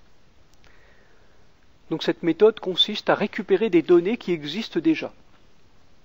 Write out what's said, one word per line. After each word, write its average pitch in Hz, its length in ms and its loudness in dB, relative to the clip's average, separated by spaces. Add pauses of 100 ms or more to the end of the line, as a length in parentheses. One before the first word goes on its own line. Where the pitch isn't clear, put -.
(1900)
Donc 160 120 -6
cette - 200 -4
méthode 190 360 2
consiste - 520 -4
à 151 40 4
récupérer 202 560 -2
des 170 120 4
données 175 340 4
qui - 160 -6
existent 160 480 -6
déjà. 156 320 -2 (920)